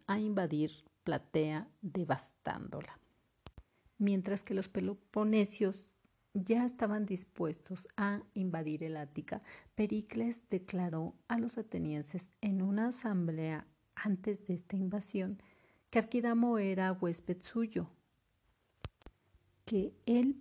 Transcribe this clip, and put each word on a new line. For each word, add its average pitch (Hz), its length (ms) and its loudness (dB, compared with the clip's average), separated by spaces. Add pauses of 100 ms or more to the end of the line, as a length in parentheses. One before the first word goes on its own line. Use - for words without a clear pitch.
a 202 140 0
invadir 170 520 0 (320)
Platea, 156 640 0 (140)
devastándola. - 1200 -4 (1000)
Mientras 196 460 2
que - 100 -4
los 190 140 -2
peloponesios 202 1300 0 (400)
ya 226 280 4
estaban 214 440 0
dispuestos 180 800 -4 (100)
a 202 240 0 (140)
invadir 165 480 -2
el 160 140 -4
Ática, 147 440 -6 (320)
Pericles 214 800 0
declaró 180 640 -2 (120)
a 233 120 0
los 233 180 -2
atenienses 165 720 -4 (120)
en 196 200 2
una 202 280 2
asamblea 165 760 -2 (300)
antes 202 500 -2
de 185 80 0
esta 175 240 -4
invasión 190 640 -2 (480)
que - 80 4
Arquidamo 233 600 4
era 190 320 2
huésped 180 500 -2
suyo, 220 460 -2 (1800)
que 202 280 2 (120)
él 254 360 6